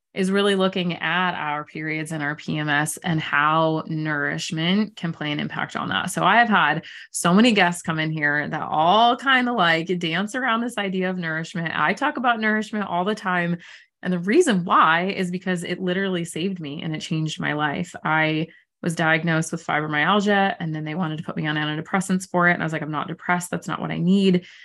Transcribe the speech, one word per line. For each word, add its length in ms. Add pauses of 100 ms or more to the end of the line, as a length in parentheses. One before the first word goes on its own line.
(120)
is 180
really 260
looking 400
at 360
our 320
periods 480
and 100
our 140
P 220
M 100
S 300
and 200
how 680
nourishment 1080
can 160
play 220
an 80
impact 340
on 140
that. 220
So 120
I 140
have 140
had 340 (260)
so 220
many 200
guests 280
come 180
in 120
here 360
that 220
all 480
kind 320
of, 80
like, 420
dance 360
around 260
this 160
idea 320
of 80
nourishment. 580
I 200
talk 240
about 220
nourishment 500
all 160
the 80
time. 420 (460)
And 100
the 60
reason 480
why 500
is 140
because 340
it 160
literally 460
saved 340
me 220
and 120
it 60
changed 400
my 140
life. 400 (100)
I 440 (340)
was 140
diagnosed 560
with 120
fibromyalgia, 920
and 160
then 80
they 140
wanted 220
to 40
put 140
me 100
on 80
antidepressants 720
for 200
it. 60
And 100
I 20
was 60
like, 100
"I'm 80
not 160
depressed. 420
That's 200
not 120
what 120
I 60
need." 460 (200)